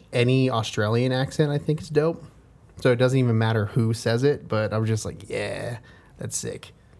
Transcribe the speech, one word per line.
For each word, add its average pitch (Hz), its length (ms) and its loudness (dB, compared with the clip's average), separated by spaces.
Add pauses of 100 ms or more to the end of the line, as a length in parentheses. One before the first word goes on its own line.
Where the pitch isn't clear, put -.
(120)
any 127 380 4
Australian 117 640 0
accent 135 400 0
I 143 80 0
think 156 220 -2
is - 100 -14
dope. 156 320 0 (580)
So 131 100 4
it 120 40 4
doesn't 127 240 2
even 120 180 2
matter 110 300 2
who 113 260 0
says 117 300 0
it, 143 240 0
but 107 260 -2
I'm 110 120 0
just 110 200 -2
like, - 240 -12
"Yeah, 104 480 -6 (400)
that's - 180 -8
sick." - 360 -10 (280)